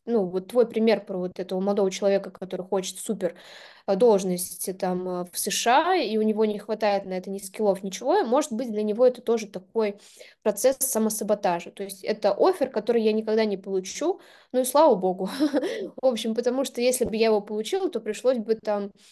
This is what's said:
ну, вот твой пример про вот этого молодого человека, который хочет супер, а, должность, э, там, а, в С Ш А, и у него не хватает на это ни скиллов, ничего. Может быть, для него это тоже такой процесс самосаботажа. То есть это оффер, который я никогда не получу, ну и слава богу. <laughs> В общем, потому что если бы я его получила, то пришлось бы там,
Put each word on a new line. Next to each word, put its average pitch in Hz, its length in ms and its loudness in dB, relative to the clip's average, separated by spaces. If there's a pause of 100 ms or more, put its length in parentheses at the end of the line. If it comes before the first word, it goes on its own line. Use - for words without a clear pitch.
ну, 220 180 2
вот 185 240 -4
твой 240 200 4
пример 220 360 2
про 190 140 -8
вот 180 200 -6
этого 185 220 -4
молодого 202 320 2
человека, 196 400 0
который 185 340 -10
хочет 190 320 -4
супер, 190 380 -4 (500)
а, 196 100 2
должность, 190 720 2
э, 185 60 -6
там, 185 340 -4
а, 180 220 -4
в - 80 -10
С - 120 -4
Ш 233 200 0
А, 320 260 4
и 220 220 0
у 214 40 2
него 220 220 2
не 208 140 -2
хватает 208 480 -2
на 185 80 -8
это 185 160 -8
ни 196 80 -8
скиллов, 196 440 -2
ничего. 262 420 0
Может 262 280 0
быть, 240 180 -4
для 208 120 -2
него 214 240 4
это 254 160 2
тоже 220 240 -2
такой 202 520 -4 (440)
процесс 220 380 2
самосаботажа. 208 920 0
То - 140 -12
есть 196 200 -14
это - 320 0
оффер, 320 340 2
который 226 320 0
я 214 100 4
никогда 220 320 2
не 208 120 -2
получу, 196 640 -4 (320)
ну 254 80 2
и 262 40 0
слава 285 300 6
богу. 185 340 -2 (380)
<laughs> - 360 -8
В 262 40 2
общем, 226 280 0
потому 247 300 0
что 254 160 -6
если 247 240 2
бы 208 120 -4
я 220 100 4
его 214 140 4
получила, 214 500 -4
то 226 100 -6
пришлось 220 380 0
бы 220 180 -2
там, 208 340 -4 (200)